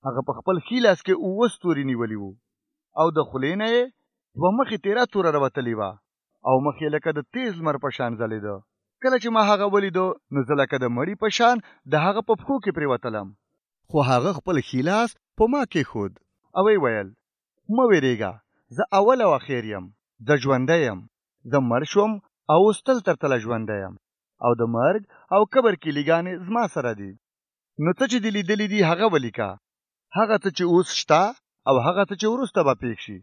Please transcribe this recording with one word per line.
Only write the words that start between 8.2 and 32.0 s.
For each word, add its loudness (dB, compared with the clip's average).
ځلېده. -6
کله 2
چې -4
ما 4
هغه 2
ولیدو، 0
نو -2
زه 0
لکه 0
د -2
مړي -4
په 0
شان 4
د 2
هغه 0
په 4
پښو -4
کې -6
پرېوتلم. -4
خو 0
هغه 2
خپل -2
ښي -4
لاس -2
په 6
ما 0
کېښود، -4
او 0
ویې 4
ویل، -2
«مه 2
وېرېږه، 2
زه -4
اول 4
او 6
اخر -6
یم، -10
زه 2
ژوندی 2
یم، -4
زه 0
مړ 2
شوم 2
او 6
اوس 4
تل 2
تر 0
تله 0
ژوندی -4
یم، -10
او 2
د 0
مرګ 2
او 6
قبر 4
کیلیګانې -2
زما -2
سره -4
دي. -12
نو 0
څه -2
چې 0
دې -2
لیدلي -2
دي، 0
هغه 0
ولیکه، -2
هغه 0
څه -4
چې -2
اوس 4
شته 2
او 4
هغه 0